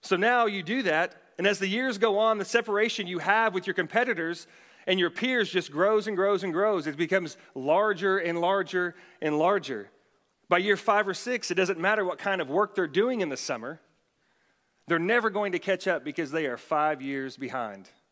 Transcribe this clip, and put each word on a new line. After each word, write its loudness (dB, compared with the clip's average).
So 0
now 4
you -4
do -2
that, 0
and 0
as 2
the 0
years 0
go 2
on, 4
the -2
separation 0
you -6
have 2
with -4
your -2
competitors -2
and 2
your 2
peers 0
just -2
grows 2
and -4
grows 2
and -4
grows. 0
It -6
becomes -2
larger 2
and -2
larger 0
and 0
larger. 0
By 6
year 2
five 2
or -4
six, -4
it -2
doesn't 0
matter 2
what -4
kind -2
of -4
work 0
they're 0
doing 0
in 0
the -4
summer. -8
They're 2
never 2
going -2
to -2
catch -2
up 0
because -6
they -2
are -4
five 0
years -8
behind. -8